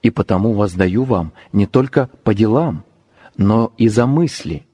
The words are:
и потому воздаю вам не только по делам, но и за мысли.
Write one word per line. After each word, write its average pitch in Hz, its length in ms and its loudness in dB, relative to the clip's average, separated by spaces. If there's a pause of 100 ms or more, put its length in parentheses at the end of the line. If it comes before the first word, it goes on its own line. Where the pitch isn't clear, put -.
и 120 80 2
потому 104 420 -2
воздаю 98 520 0
вам 92 280 -2 (200)
не 101 140 0
только 131 440 0 (140)
по 110 100 2
делам, 110 480 0 (540)
но 110 420 2
и 113 100 4
за 120 180 2
мысли. 139 680 -4